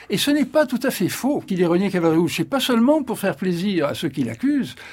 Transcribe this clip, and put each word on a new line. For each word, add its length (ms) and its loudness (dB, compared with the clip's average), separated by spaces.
Et 80 -2
ce 140 0
n'est 140 2
pas 200 2
tout 160 -4
à 80 0
fait 200 -2
faux 320 -2
qu'il 200 -2
ait 60 4
renié 240 2
cavalerie 260 2
rouge. 200 2
C'est 60 -2
pas 160 -2
seulement 440 2
pour 160 -6
faire 160 -2
plaisir 500 0
à 80 -2
ceux 160 -4
qui 140 -4
l'accusent, 520 -2